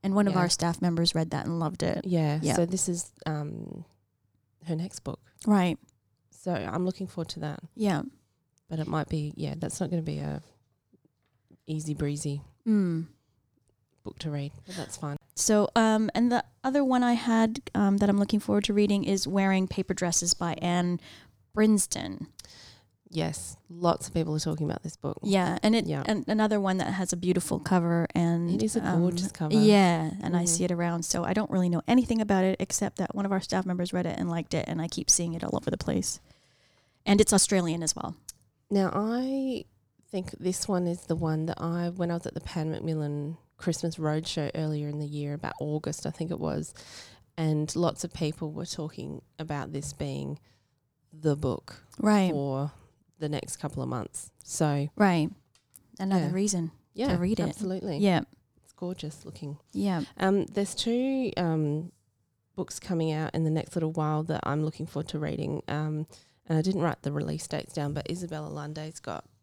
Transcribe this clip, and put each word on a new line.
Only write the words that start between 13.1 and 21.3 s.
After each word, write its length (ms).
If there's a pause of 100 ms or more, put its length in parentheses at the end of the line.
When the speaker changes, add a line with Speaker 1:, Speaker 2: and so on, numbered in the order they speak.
Speaker 2:
book 160
to 100
read, 220 (140)
but 100
that's 200
fine. 200 (180)
Speaker 1:
So, 400
um, 400
and 160
the 140 (180)
other 220
one 180
I 120
had, 460 (140)
um, 220
that 120
I'm 100
looking 200
forward 260
to 80
reading 300
is 240
Wearing 400
Paper 260
Dresses 420
by 200
Anne 460 (520)